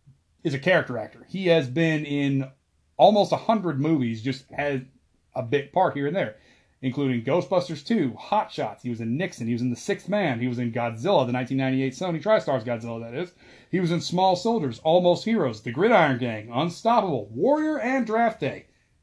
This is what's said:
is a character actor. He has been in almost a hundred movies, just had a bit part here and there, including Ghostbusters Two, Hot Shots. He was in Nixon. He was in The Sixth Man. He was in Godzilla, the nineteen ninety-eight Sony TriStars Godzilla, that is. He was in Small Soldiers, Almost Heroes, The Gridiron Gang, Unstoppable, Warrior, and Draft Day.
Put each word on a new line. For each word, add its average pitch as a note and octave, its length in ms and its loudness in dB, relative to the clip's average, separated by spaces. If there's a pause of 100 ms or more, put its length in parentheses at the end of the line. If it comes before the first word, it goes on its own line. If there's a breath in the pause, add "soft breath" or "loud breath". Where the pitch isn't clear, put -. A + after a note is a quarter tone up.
(440)
is D3+ 100 -2
a C3+ 60 -4
character D#3 380 0
actor. - 300 -10
He F#3 200 -4
has E3 200 4
been D#3 380 0
in C#3 440 0 (460)
almost F#3+ 380 4
a C#3+ 40 2
hundred F3+ 440 0
movies, B2+ 400 0
just B2+ 300 -6
had C#3+ 360 -4 (480)
a C3 80 -6
bit C3+ 300 -2
part F3+ 220 2
here C#3+ 120 -2
and D#3 80 -2
there, - 220 -4 (440 soft breath)
including C3 420 -2
Ghostbusters F3 640 -2
Two, E3 320 0
Hot - 340 -2
Shots. A#2 320 -6
He B2+ 60 -6
was A2+ 120 -6
in A2+ 160 -2
Nixon. F3 300 -6
He A#2+ 60 0
was A#2 80 -2
in B2+ 80 0
The A#2+ 60 -2
Sixth - 320 -6
Man. F3 320 0
He B2+ 80 -2
was B2 120 -4
in A#2+ 120 -2
Godzilla, A#2+ 540 0
the A#2+ 80 -2
nineteen B2+ 240 -2
ninety-eight C3 360 0
Sony E3+ 280 -6
TriStars C#3+ 440 2
Godzilla, A#2 360 -6
that A#2 120 -14
is. E3+ 180 -8 (400 soft breath)
He F3+ 80 0
was F3 120 0
in F3 100 0
Small F#3 340 2
Soldiers, F3 480 -2
Almost F3 420 4
Heroes, E3 360 0
The B2 100 -6
Gridiron D#3+ 460 4
Gang, A2+ 360 -4
Unstoppable, E3+ 800 0
Warrior, C#4+ 480 0
and B3 260 -2
Draft A3+ 340 0
Day. - 280 -6 (360)